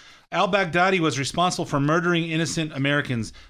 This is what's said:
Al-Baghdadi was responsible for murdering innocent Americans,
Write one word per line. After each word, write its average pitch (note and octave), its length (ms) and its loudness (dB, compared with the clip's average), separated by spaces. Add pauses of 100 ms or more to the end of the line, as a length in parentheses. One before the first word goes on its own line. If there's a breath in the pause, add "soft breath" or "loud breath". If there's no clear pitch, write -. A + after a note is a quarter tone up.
(320 loud breath)
Al-Baghdadi F#3 680 2
was D#3 200 0
responsible F3 460 0
for D3 140 0
murdering E3 500 2
innocent D#3+ 440 -2
Americans, C#3 600 -2 (160 loud breath)